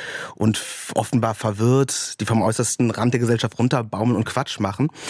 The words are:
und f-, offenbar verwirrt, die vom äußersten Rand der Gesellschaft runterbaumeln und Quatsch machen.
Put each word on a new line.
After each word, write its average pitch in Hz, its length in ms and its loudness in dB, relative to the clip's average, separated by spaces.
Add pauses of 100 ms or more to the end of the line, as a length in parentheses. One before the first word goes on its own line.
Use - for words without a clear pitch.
(340)
und 110 240 2
f-, - 360 -10
offenbar 110 400 0
verwirrt, 120 840 0
die 107 60 -4
vom 110 160 2
äußersten 113 480 0
Rand 120 240 0
der 120 60 2
Gesellschaft 117 380 0
runterbaumeln 117 580 0
und 110 100 2
Quatsch - 340 -4
machen. 107 300 0 (200)